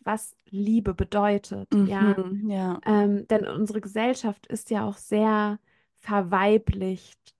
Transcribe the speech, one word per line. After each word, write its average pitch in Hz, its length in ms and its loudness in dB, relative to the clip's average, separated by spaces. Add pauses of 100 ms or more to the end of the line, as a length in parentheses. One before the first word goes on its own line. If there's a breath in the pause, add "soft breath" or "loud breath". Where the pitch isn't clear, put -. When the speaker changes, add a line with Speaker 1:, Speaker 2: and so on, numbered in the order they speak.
Speaker 1:
was - 320 -4 (100)
Liebe 202 500 0
bedeutet, 202 880 0
ja. 196 340 2
Speaker 2:
Mhm, 196 320 -4
ja. 185 360 -2
Speaker 1:
Ähm, 202 420 2
denn 214 200 0
unsere 208 340 -4
Gesellschaft 214 640 -4
ist - 240 -8
ja 214 160 -2
auch 202 100 -8
sehr 214 640 0 (400)
verweiblicht, 196 1400 0